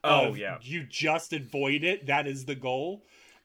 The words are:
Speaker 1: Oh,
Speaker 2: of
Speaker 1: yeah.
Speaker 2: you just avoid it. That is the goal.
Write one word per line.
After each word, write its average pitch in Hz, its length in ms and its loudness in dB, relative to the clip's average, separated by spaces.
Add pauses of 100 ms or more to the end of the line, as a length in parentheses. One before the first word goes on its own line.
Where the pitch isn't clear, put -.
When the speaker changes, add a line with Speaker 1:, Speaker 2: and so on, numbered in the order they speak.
Speaker 1:
Oh, 143 260 6
Speaker 2:
of 104 80 -4
Speaker 1:
yeah. 95 240 -6
Speaker 2:
you 147 220 -8
just 156 500 -2
avoid 139 500 0
it. 180 220 0
That 143 220 2
is 135 180 -6
the 143 100 -4
goal. 135 500 -4 (400)